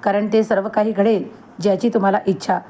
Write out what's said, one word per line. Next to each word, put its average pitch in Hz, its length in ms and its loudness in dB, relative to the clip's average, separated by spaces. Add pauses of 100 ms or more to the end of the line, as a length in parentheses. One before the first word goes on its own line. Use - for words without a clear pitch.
कारण 208 300 0
ते 220 100 4
सर्व 208 260 -2
काही 214 220 0
घडेल, 202 340 2 (360)
ज्याची 202 280 2
तुम्हाला 196 360 2
इच्छा 185 340 -2 (100)